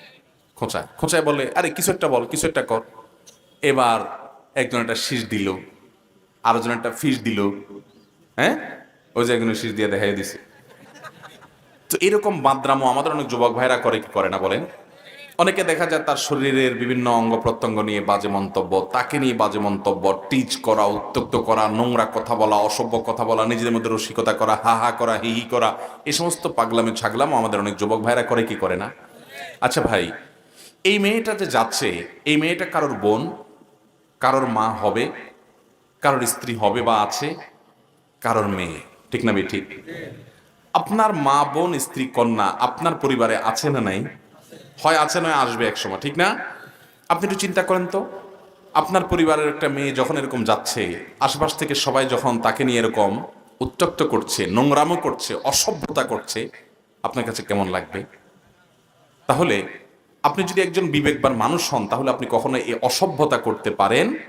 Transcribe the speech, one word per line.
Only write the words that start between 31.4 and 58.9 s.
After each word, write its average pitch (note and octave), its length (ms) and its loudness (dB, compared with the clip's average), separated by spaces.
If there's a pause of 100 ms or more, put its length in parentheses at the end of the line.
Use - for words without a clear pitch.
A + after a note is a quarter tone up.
যাচ্ছে, A2+ 600 0 (180)
এই D3+ 120 4
মেয়েটা E3+ 280 0
কারোর D#3 280 -2
বোন, G#2+ 380 2 (880)
কারোর C3 280 2
মা A2 220 0
হবে, A2 420 0 (880)
কারোর C3+ 240 2
স্ত্রী A#2 300 -4
হবে A2 260 2
বা A2+ 200 2
আছে, C#3 340 -4 (840)
কারোর A2+ 260 0
মেয়ে, F2+ 320 -4 (320)
ঠিক A#2+ 140 -2
না A2+ 60 4
বে G2 120 0
ঠিক? - 400 -8 (880)
আপনার G#3+ 400 0
মা, C#3+ 300 2
বোন, D3+ 360 -2
স্ত্রী, C3 280 -4
কন্যা A#2 360 2
আপনার B2 520 0
পরিবারে A#2 420 2
আছে A2+ 320 -2
না C3+ 120 0
নাই? G2+ 240 -2 (800)
হয় D#3+ 140 4
আছে, D3+ 240 2
নয় E3 100 0
আসবে A#2+ 360 2
এক G#2 100 -2
সময়, F#2+ 220 -6
ঠিক C#3+ 180 -4
না? F#3+ 220 2 (680)
আপনি E3+ 180 0
একটু G3 120 -2
চিন্তা F#3 240 0
করেন F#3 240 0
তো, G3 180 -4 (680)
আপনার E3+ 300 2
পরিবারের D#3 460 2
একটা D3 200 0
মেয়ে C#3 220 -2
যখন C3+ 260 0
এরকম C3 260 -2
যাচ্ছে, G#2 600 0 (140)
আশপাশ C#3 360 0
থেকে D3+ 200 -4
সবাই C3+ 300 2
যখন B2 360 0
তাকে A2+ 220 0
নিয়ে B2 160 2
এরকম A2 440 2 (360)
উত্ত্যক্ত - 440 -2
করছে, - 420 0
নোংরামো C#3+ 500 4
করছে, C3+ 400 -4
অসভ্যতা C#3+ 680 0
করছে, A2 460 -6 (540)
আপনার A#2+ 220 -4
কাছে A2+ 180 -6
কেমন G2+ 240 0
লাগবে? F#2 360 -4 (1200)